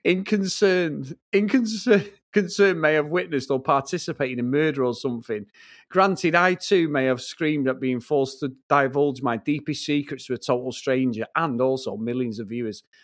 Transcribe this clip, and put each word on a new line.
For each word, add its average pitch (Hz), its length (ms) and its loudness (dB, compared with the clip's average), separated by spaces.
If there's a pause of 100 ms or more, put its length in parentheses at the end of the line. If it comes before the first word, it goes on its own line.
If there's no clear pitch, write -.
In 185 180 2
concern, 180 960 0 (160)
in 202 160 2
concern, 220 560 2 (260)
concern 190 480 2
may 156 140 4
have 151 140 2
witnessed 165 440 -2
or 135 100 2
participated 139 800 0
in 120 100 -2
murder 139 360 2
or 123 80 0
something. 113 540 -6 (420)
Granted, 185 460 2
I 180 180 4
too 170 360 2
may 139 160 2
have 123 160 0
screamed 151 460 -2
at 131 120 -2
being 127 220 -2
forced 135 400 -2
to 131 120 -4 (140)
divulge 139 540 2
my 120 160 0
deepest 147 480 -4
secrets 147 400 -4
to 127 80 -6
a 120 40 -2
total 123 360 -2
stranger 127 520 -2 (100)
and 147 260 -2
also 131 340 0
millions 117 440 -4
of 107 100 -10
viewers. 113 340 -6 (200)